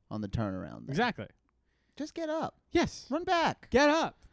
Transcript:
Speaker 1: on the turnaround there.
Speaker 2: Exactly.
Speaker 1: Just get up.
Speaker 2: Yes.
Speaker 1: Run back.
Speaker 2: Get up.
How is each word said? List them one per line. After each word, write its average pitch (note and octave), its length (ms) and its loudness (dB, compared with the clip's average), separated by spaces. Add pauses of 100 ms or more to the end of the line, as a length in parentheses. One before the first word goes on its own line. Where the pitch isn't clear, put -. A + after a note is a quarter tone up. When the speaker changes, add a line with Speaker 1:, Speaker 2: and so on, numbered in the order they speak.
Speaker 1:
on G#2+ 120 -6
the G#2 80 -4
turnaround F#2 580 -4
there. - 60 -10
Speaker 2:
Exactly. G#3 340 -2 (680)
Speaker 1:
Just D4+ 160 -10
get E4 160 -6
up. D#4 260 -4 (160)
Speaker 2:
Yes. - 380 0
Speaker 1:
Run E4 160 -2
back. E4 460 0
Speaker 2:
Get C#4+ 180 8
up. D4 260 2 (180)